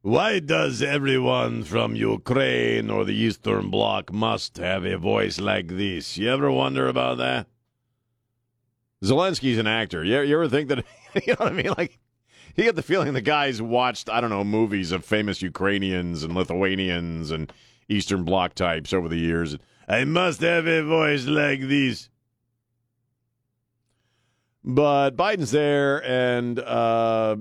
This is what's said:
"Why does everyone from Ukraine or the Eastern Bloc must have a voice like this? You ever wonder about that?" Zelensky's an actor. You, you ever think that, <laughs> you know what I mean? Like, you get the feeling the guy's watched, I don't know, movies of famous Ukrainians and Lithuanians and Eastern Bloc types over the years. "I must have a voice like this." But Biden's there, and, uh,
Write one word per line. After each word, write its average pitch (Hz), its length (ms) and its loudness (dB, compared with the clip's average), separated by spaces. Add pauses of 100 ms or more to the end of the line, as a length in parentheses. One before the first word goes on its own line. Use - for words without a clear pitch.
"Why 180 380 2
does 147 420 -2
everyone 127 800 0
from 113 320 -2
Ukraine 117 920 0
or 104 160 0
the 104 100 -2
Eastern 104 540 0
Bloc 101 420 0
must 107 460 -2
have 90 260 -2
a 95 140 -2
voice 101 420 0
like 98 300 -2
this? 92 480 -4
You 107 120 -2
ever 139 220 2
wonder 135 380 0
about 127 300 0
that?" 127 280 -2 (1500)
Zelensky's 131 560 2
an 110 100 0
actor. 107 360 0
You, 123 180 2
you 143 140 2
ever 165 140 2
think 143 180 0
that, 131 120 0
<laughs> - 460 -8
you 240 80 2
know - 120 0
what 143 80 0
I - 20 -6
mean? 190 220 -2
Like, - 200 -4 (580)
you 220 100 2
get 226 100 4
the 160 80 -4
feeling 151 300 0
the 131 80 -2
guy's 143 400 0
watched, 120 480 0
I 113 100 0
don't 117 100 -2
know, 101 140 0
movies 101 480 2
of 92 140 -4
famous 104 360 0
Ukrainians 92 800 -2
and 82 120 -4
Lithuanians 87 960 -2
and 80 200 -6 (360)
Eastern 95 380 0
Bloc 90 280 0
types 82 380 -2
over 90 160 0
the 82 100 -2
years. 82 400 0 (300)
"I 123 180 0
must 165 360 0
have 165 260 2
a 160 160 2
voice 151 420 2
like 143 360 0
this." 135 480 0 (2500)
But 139 540 4
Biden's 180 340 0
there, 143 520 2
and, 123 560 0
uh, 113 800 2